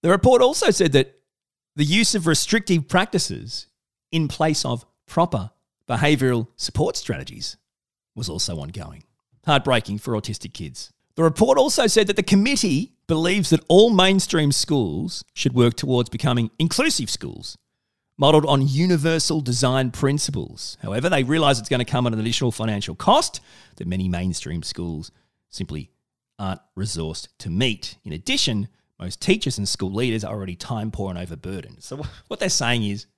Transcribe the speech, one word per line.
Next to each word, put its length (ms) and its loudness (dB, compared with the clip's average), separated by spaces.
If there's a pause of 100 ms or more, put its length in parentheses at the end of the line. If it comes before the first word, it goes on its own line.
The 80 2
report 320 6
also 300 4
said 200 2
that 280 2 (560)
the 80 2
use 320 2
of 100 0
restrictive 600 2
practices 800 -2 (440)
in 160 0
place 380 -2
of 200 -4 (220)
proper 440 -2 (380)
behavioural 680 2
support 400 -4
strategies 640 -10 (580)
was 120 -8
also 300 -4
ongoing. 460 -12 (400)
Heartbreaking 540 0
for 160 -6
autistic 380 -8
kids. 400 -14 (220)
The 80 0
report 340 4
also 300 4
said 220 4
that 80 0
the 80 0
committee 720 2 (120)
believes 440 0
that 180 4
all 220 8
mainstream 600 4
schools 720 -2 (100)
should 200 -2
work 220 4
towards 340 -2
becoming 500 -2
inclusive 520 0
schools, 460 -10 (600)
modelled 280 4
on 200 2
universal 760 0
design 480 0
principles. 880 -4
However, 300 -2
they 120 2
realise 360 2
it's 100 -10
gonna 160 0
come 220 -2
at 80 -2
an 40 -4
additional 320 -2
financial 440 -6
cost 460 0 (360)
that 100 -8
many 220 -2
mainstream 540 -4
schools 500 -8 (380)
simply 400 -10 (480)
aren't 240 -8 (160)
resourced 500 -6 (120)
to 100 -10
meet. 540 -4
In 100 -10
addition, 540 -2 (300)
most 220 -10
teachers 380 0
and 100 -4
school 240 -6
leaders 320 -2
are 100 -8
already 220 -8
time 340 -8
poor 200 -8
and 80 -8
overburdened. 640 -12
So 160 -14
wh-, 320 -14
what 100 -10
they're 80 -2
saying 360 0
is 220 -6 (100)